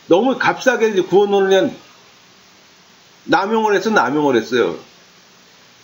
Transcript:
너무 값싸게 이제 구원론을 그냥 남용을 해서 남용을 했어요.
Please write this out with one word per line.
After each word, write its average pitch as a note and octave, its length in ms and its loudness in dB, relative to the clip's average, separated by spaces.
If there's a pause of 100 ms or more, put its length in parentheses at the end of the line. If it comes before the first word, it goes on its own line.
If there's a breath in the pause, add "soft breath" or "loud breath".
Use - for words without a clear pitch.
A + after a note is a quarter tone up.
너무 A3 320 2
값싸게 A3 520 0
이제 F#3+ 120 -2
구원론을 G3 460 2
그냥 F#3+ 260 0 (1500)
남용을 G3+ 500 0
해서 F#3+ 160 -2
남용을 C#3+ 460 0
했어요. G#2+ 400 -2 (1080)